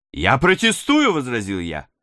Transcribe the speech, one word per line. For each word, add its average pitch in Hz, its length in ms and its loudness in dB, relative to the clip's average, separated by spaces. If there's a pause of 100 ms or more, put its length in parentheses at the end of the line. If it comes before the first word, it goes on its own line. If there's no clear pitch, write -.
(120)
«Я 101 260 0
протестую», — 226 760 2
возразил 117 440 -4
я. 80 300 -8 (140)